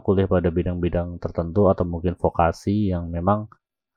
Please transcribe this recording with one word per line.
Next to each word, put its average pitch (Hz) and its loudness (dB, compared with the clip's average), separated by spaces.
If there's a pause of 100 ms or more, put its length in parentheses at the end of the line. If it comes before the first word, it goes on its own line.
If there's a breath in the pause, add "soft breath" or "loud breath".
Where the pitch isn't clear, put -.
kuliah 95 2
pada 87 2
bidang-bidang 87 -2
tertentu 87 2
atau 90 -2
mungkin 85 -4
vokasi 92 0
yang 85 -4
memang 98 -2 (480)